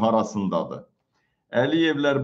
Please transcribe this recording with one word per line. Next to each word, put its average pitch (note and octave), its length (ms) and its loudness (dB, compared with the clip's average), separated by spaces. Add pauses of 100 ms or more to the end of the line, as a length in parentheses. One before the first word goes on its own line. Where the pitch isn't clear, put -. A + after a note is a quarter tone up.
harasındadır? G2 800 -2 (680)
Əliyevlər C#3+ 720 0